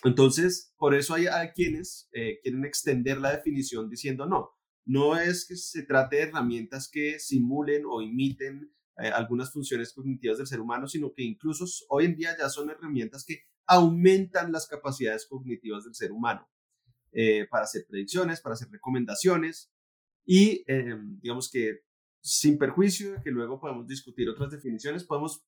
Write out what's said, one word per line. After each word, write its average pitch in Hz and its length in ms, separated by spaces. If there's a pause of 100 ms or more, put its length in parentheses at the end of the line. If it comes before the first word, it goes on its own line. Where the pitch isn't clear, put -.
Entonces, 135 720
por 139 180
eso 143 200
hay, 175 120
hay 165 240
quienes, 170 600
eh, 113 300
quieren 131 220
extender 135 560
la 139 160
definición 131 540
diciendo, 131 360
"No, 175 240 (360)
no 143 320
es 175 280
que 180 100
se 165 260
trate 135 340
de 151 60
herramientas 131 680
que 151 280
simulen 143 680
o 117 140
imiten, 135 720 (240)
eh, 110 120
algunas 120 440
funciones 131 400
cognitivas 127 460
del 135 80
ser 131 140
humano, 120 260
sino 147 260
que 127 120
incluso 151 400
s-, - 260
hoy 143 160
en 170 100
día 165 220
ya 143 100
son 147 220
herramientas 135 560
que 160 160 (240)
aumentan 180 840
las 160 160
capacidades 131 640
cognitivas 117 560
del 117 100
ser 98 160
humano, 110 380 (640)
eh, 107 380
para 101 140
hacer - 240
predicciones, 165 520
para 117 140
hacer 117 160
recomendaciones, 127 1000 (540)
y, 196 440
eh, 120 280 (240)
digamos 120 300
que 110 300 (420)
sin - 340
perjuicio 185 560
de - 100
que 151 80
luego 123 300
podemos 123 260
discutir 127 420
otras 139 220
definiciones, 143 540
podemos 151 440